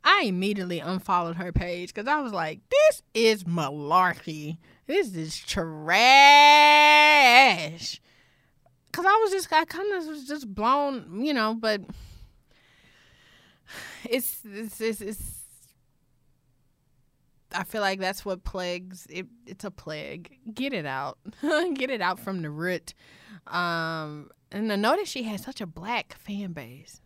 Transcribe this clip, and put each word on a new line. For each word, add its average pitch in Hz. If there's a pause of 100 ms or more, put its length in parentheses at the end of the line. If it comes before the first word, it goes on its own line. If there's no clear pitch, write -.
I 381
immediately 185
unfollowed 175
her 180
page 175
'cause 208
I 294
was 247
like, 160 (100)
"This 587 (120)
is 220
malarkey. 156 (280)
This 277
is 160
trash." 269 (920)
'Cause 349
I 403
was 415
just, 381
I 320
kinda 392 (120)
was 294
just 277
blown, 240
you 302
know, 220
but 220 (2250)
it's, 247
it's, 208
it's, 220
it's, 208 (2250)
I 185
feel -
like 190
that's 190
what 190
plagues, 180
it, 180 (200)
it's -
a 202
plague. 156 (160)
Get 262
it 165
out. 135 (100)
<laughs> - (320)
Get 254
it 240
out 180
from 190
the 156
root. 170 (520)
Um, 160 (200)
and 214
I 202
noticed 277
she 254
has 214
such -
a 208
black 190
fan 202
base. 139